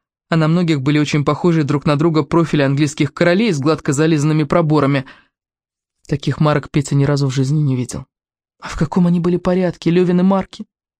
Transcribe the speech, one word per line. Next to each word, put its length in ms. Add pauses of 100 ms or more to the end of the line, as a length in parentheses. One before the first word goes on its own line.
(300)
а 60
на 120
многих 320
были 180
очень 260
похожие 400
друг 200
на 120
друга 260
профили 400
английских 500
королей 400
с 60
гладко 340
зализанными 520
проборами. 600 (1040)
Таких 320
марок 300
Петя 240
ни 100
разу 240
в 60
жизни 260
не 160
видел. 300 (520)
А 100
в 100
каком 280
они 140
были 160
порядке, 540
Левины 320
марки? 420 (360)